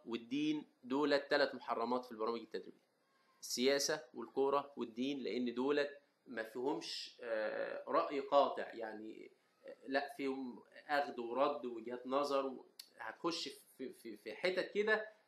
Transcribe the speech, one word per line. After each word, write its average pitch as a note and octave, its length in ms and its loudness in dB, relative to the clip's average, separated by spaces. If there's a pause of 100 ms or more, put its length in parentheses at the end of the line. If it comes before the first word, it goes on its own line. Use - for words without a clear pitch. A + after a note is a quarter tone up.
والدين C#3 680 -2 (120)
دول C#3+ 360 2
تلات C#3 360 4
محرمات B2 500 0
في - 60 -12
البرامج A2+ 280 -2
التدريبية. - 500 -10 (520)
السياسة C#3 640 2 (100)
والكورة C3+ 640 2
والدين، B2 420 -2
لأن A#2+ 340 0
دول C#3 340 4 (380)
ما A2+ 180 -6
فيهمش، C#3+ 760 -4
آه، A2+ 680 -2
رأي D3 320 2
قاطع، B2+ 540 4
يعني، A2 580 -10 (340)
آه، - 100 -14 (120)
لا C3+ 300 0
فيهم C3+ 460 -4 (240)
أخذ C#3 340 2
ورد C3 440 2
ووجهات A#2+ 420 -6
نظر C#3 380 2
و-، B2+ 200 -6 (340)
هتخش C#3 500 -4 (280)
في، C3 160 -10
في، A2 240 -14
في - 180 -10
حتت F#3 400 0
كده G#3+ 320 2 (200)